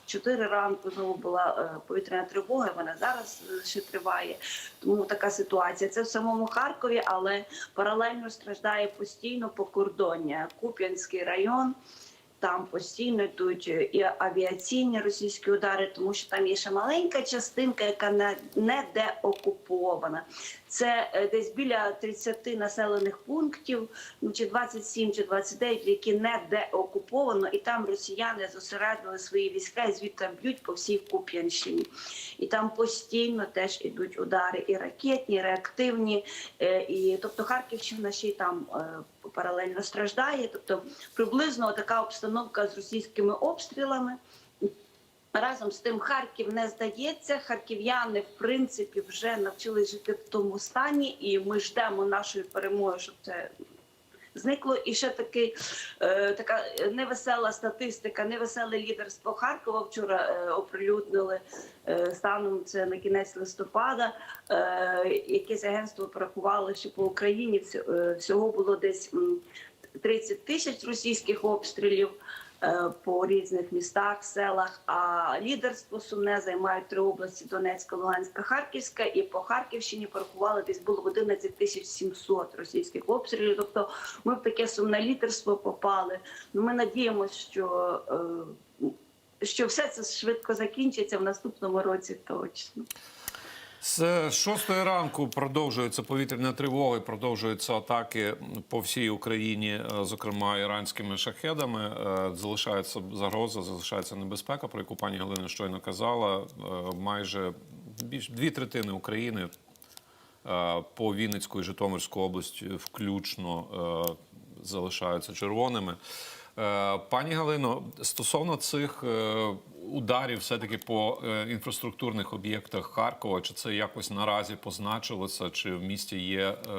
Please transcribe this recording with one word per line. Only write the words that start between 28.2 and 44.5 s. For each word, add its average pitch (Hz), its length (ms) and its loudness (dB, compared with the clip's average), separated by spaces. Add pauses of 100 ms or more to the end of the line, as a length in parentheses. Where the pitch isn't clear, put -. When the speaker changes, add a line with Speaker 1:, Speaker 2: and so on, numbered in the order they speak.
Speaker 1:
зосередили 190 640 -2
свої 190 320 2
війська, 190 340 -2
і 208 80 2
звідти 196 380 -4 (120)
б'ють 254 200 -2
по 175 100 -4
всій 202 260 0
Куп'янщині. 175 880 0 (520)
І - 80 -2
там 220 240 2
постійно 226 840 0
теж 190 320 0
ідуть - 340 -4
удари, 185 500 2
і 196 80 4
ракетні, 262 600 0
і 185 40 4
реактивні, 208 840 2 (360)
е, 185 220 4
і, 190 400 2
тобто 214 220 -4
Харківщина 220 680 -2
ще 208 160 -2
й 202 40 0
там, 175 420 0
е, 156 100 -2 (500)
паралельно 180 480 -2
страждає. 226 720 0
Тобто 190 300 -2 (320)
приблизно 233 580 2
така 220 300 2
обстановка 220 640 -2
з 202 100 -4
російськими - 580 0
обстрілами. 269 800 0 (1200)